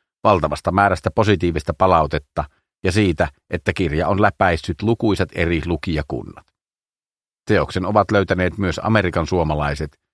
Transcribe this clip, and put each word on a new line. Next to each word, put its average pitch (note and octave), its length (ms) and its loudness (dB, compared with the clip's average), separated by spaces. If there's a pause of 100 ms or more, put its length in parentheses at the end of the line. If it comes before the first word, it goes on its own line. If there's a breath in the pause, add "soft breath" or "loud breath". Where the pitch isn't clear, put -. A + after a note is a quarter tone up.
(240 soft breath)
valtavasta E2+ 480 2
määrästä F#2+ 380 2
positiivista F2 640 0
palautetta D#2 720 0 (400)
ja F#2 80 2
siitä, F2+ 360 2 (220)
että E2+ 220 -4
kirja D#2+ 360 -2
on G2 140 0
läpäissyt F#2 600 0
lukuisat G#2 520 0
eri E2+ 320 0
lukijakunnat. D2 800 -6 (1000)
Teoksen F#2 400 0
ovat G#2 240 2
löytäneet F#2 480 0
myös F#2+ 240 -2
Amerikan F#2 440 0
suomalaiset D2+ 760 -2 (140)